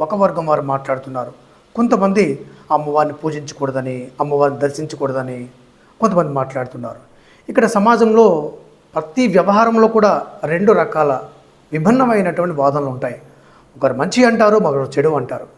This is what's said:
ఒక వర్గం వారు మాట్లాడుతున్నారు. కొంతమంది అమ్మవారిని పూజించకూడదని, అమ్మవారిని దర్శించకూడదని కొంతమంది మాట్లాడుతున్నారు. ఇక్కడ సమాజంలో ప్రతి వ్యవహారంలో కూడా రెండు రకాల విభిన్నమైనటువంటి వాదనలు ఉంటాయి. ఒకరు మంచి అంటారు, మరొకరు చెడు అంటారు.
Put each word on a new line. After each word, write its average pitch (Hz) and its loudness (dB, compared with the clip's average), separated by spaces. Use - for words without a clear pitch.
ఒక 156 -4
వర్గం 170 -2
వారు 151 0
మాట్లాడుతున్నారు. 131 -6
కొంతమంది 196 0
అమ్మవారిని 151 0
పూజించకూడదని, 135 -6
అమ్మవారిని 143 0
దర్శించకూడదని 135 -6
కొంతమంది 175 0
మాట్లాడుతున్నారు. 127 -8
ఇక్కడ 226 2
సమాజంలో 214 4
ప్రతి 165 -2
వ్యవహారంలో 214 4
కూడా 208 2
రెండు 175 2
రకాల 139 0
విభిన్నమైనటువంటి 180 0
వాదనలు 139 0
ఉంటాయి. 127 -8
ఒకరు 127 0
మంచి 185 0
అంటారు, 220 4
మరొకరు 139 -2
చెడు 147 2
అంటారు. 131 -4